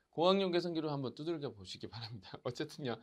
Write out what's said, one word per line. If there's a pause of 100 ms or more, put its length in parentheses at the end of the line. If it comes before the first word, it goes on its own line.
(100)
고학년
계산기로
한번
두들겨
보시기
바랍니다. (100)
<laughs>
어쨌든요.